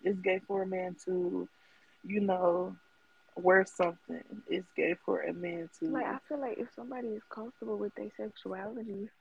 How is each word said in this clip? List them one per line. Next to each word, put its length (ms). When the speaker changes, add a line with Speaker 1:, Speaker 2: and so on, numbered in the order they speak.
Speaker 1:
It's 160
gay 280
for 160
a 40
man 280
to, 420
you 160
know, 540
wear 300
something. 580
It's 280
gay 200
for 160
a 120
man 360
to 100
Speaker 2:
Like, 160
I 120
feel 120
like 180
if 180
somebody 320
is 220
comfortable 480
with 180
their 220
sexuality 920